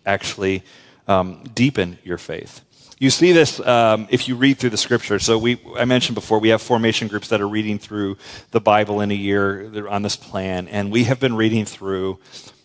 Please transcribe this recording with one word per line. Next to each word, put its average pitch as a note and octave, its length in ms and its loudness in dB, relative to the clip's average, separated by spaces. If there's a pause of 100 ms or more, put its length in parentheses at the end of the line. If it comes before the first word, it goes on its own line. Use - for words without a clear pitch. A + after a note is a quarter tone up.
actually, F#2+ 580 -2 (420)
um, F#2 380 0 (100)
deepen A2 480 0
your F2 140 -8
faith. - 460 -14 (360)
You C3+ 120 2
see F3 220 4
this, E3 280 4
um, A2+ 500 2
if B2+ 160 0
you C3 80 -4
read C3+ 240 4
through B2 120 0
the G#2+ 80 -2
scripture. G#2 400 0
So A2+ 180 2
we, A#2 240 0 (160)
I A#2+ 80 0
mentioned B2 300 0
before, G#2+ 260 0
we A2 80 4
have A2 140 4
formation A2+ 460 0
groups G#2 200 -8
that G#2 140 0
are G2+ 60 -2
reading G#2+ 300 -4
through G2+ 380 -6 (360)
the A2+ 80 2
Bible G#2 420 2
in G2+ 80 0
a G2+ 40 -2
year. G2+ 540 0
They're G#2 200 -10
on G2+ 120 -4
this G#2 160 -4
plan, F#2+ 520 -6
and G2+ 220 -4
we A#2+ 140 2
have B2+ 160 0
been B2 160 0
reading A2 300 0
through, F#2+ 520 -6 (460)